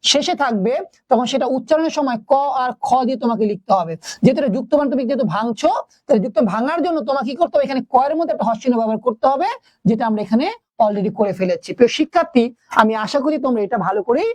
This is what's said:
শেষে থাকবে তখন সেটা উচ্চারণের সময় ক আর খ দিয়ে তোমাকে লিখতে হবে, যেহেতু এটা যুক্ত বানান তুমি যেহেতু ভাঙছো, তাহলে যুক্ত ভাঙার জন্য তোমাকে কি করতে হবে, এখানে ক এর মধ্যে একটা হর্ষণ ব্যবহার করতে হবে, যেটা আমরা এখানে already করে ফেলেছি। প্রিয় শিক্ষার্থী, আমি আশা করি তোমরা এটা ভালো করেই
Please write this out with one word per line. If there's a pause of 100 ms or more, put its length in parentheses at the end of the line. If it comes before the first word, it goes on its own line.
(100)
শেষে
থাকবে (380)
তখন
সেটা (100)
উচ্চারণের
সময় (120)
ক (300)
আর (160)
খ (180)
দিয়ে
তোমাকে
লিখতে
হবে, (280)
যেহেতু
এটা
যুক্ত
বানান
তুমি
যেহেতু
ভাঙছো, (340)
তাহলে
যুক্ত (140)
ভাঙার
জন্য (100)
তোমাকে
কি
করতে
হবে,
এখানে (100)
ক (120)
এর
মধ্যে
একটা
হর্ষণ
ব্যবহার
করতে
হবে, (400)
যেটা
আমরা
এখানে (380)
already
করে
ফেলেছি।
প্রিয়
শিক্ষার্থী, (360)
আমি (120)
আশা
করি
তোমরা
এটা
ভালো
করেই